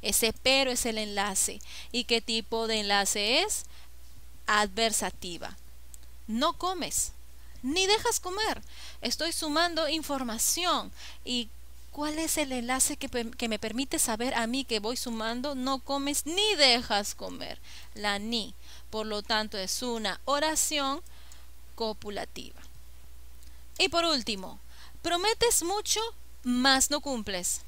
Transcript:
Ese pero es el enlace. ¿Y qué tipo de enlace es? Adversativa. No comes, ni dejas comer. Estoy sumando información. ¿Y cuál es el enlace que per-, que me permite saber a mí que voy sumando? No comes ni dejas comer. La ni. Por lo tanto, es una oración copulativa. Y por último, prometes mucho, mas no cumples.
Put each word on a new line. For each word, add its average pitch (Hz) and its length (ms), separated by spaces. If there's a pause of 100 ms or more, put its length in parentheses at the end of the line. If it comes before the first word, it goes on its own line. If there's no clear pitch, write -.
Ese 220 320
pero 269 360
es 247 140
el 220 140
enlace. 208 640 (300)
¿Y 240 140
qué 233 160
tipo 226 460
de 220 140
enlace 202 600
es? 415 240 (840)
Adversativa. 208 1080 (720)
No 254 320
comes, 349 540 (500)
ni 339 240
dejas 440 340
comer. 370 420 (380)
Estoy 311 320
sumando 320 560
información. 269 1040 (320)
¿Y 240 240 (440)
cuál 302 260
es 320 180
el 294 160
enlace 254 440
que 269 120
per-, 240 280
que 233 120
me 214 100
permite 240 400
saber 240 360
a 226 120
mí 254 180
que 220 160
voy 226 180
sumando? 240 560
No 262 240
comes 277 480
ni 403 300
dejas 233 580
comer. - 440 (360)
La 208 240
ni. 220 360 (360)
Por 220 160
lo 208 160
tanto, 214 340
es 190 260
una 226 440
oración 285 760 (720)
copulativa. 208 880 (1160)
Y 359 100
por 339 160
último, 214 560 (400)
prometes 392 640
mucho, 403 380 (420)
mas 254 480
no 320 100
cumples. 208 680